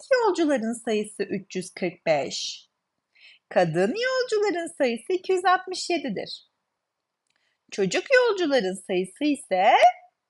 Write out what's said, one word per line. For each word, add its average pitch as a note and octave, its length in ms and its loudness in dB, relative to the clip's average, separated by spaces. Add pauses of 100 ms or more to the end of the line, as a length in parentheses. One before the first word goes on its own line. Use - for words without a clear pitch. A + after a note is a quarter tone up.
(120)
yolcuların D4+ 720 0
sayısı G#3+ 380 -4
üç G3 340 -8
yüz F#3 180 -8
kırk E3+ 320 -6
beş. - 640 -4 (800)
Kadın F#3 460 0
yolcuların G#4+ 840 -2
sayısı A#3+ 340 -2
iki F#4 200 -2
yüz F4+ 120 0
altmış F#4 460 0
yedidir. - 600 -6 (1200)
Çocuk G3+ 340 -2 (100)
yolcuların E4 600 2 (120)
sayısı F#3 380 -4
ise A#3+ 480 2 (580)